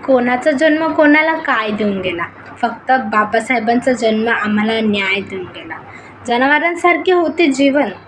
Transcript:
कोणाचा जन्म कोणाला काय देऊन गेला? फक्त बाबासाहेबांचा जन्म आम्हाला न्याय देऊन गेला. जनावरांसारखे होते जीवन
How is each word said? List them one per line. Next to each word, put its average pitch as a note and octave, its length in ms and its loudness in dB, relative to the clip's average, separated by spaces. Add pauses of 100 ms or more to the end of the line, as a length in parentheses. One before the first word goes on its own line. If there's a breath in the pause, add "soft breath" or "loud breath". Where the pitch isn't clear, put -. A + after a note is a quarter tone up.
कोणाचा B3 460 2
जन्म D#4 420 2
कोणाला D#4 400 4
काय B3 360 -2
देऊन G#3 320 -4
गेला? E3+ 220 -6 (380)
फक्त A#3 300 -4
बाबासाहेबांचा A3+ 1000 0
जन्म A3 340 0
आम्हाला G#3+ 540 0
न्याय G3+ 400 -2
देऊन F#3+ 220 -10
गेला. D#3+ 340 -14 (500 loud breath)
जनावरांसारखे D4+ 840 2
होते E4+ 360 2
जीवन C4+ 420 2 (180)